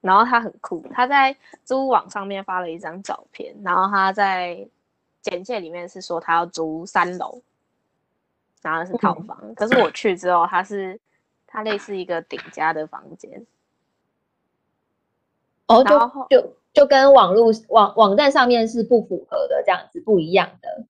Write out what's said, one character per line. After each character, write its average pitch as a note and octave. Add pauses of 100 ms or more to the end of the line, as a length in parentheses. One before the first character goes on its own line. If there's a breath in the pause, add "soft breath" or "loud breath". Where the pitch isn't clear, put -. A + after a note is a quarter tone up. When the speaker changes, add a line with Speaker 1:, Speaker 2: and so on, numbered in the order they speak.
Speaker 1:
然 F#3+
后 A3
它 A#3+
很 A3
酷， -
它 B3
在 C#4 (280 soft breath)
租 C4+
屋 C4
网 G#3+
上 G3
面 G3
发 F#3
了 E3+
一 E3+
张 F3+
照 -
片， - (100)
然 F3+
后 F#3
它 F#3+
在 F#3+ (560)
简 F3+
介 A3+
里 E3
面 F3
是 F#3
说 E3+
它 E3
要 E3+
租 D#3+
三 F#3
楼， G#3 (1200)
然 D#3+
后 E3
是 F#3+
套 D#3
房。 F#3+
Speaker 2:
嗯。 G#3+
Speaker 1:
可 G#3+
是 B3+
我 E3+
去 F#3
之 F3+
后， F3
它 F3+
是， G3 (460)
它 G#3+
类 G#3+
似 G3+
一 F#3
个 F3
顶 - (120)
家 D#3+
的 D#3
房 - (140)
间。 - (2250)
Speaker 2:
哦， A3+
Speaker 1:
然 G3+
后 C4
Speaker 2:
就， B3+
就， - (200)
就 C#4+
跟 C#4
网 F#3+
络， A3+ (180)
网， G#3
网 G#3
站 C#4+
上 C4+
面 A#3
是 A3+
不 A3
符 -
合 -
的 -
这 -
样 F3+ (120)
子， F3
不 G#3
一 D#3+
样 F#3 (120)
的。 -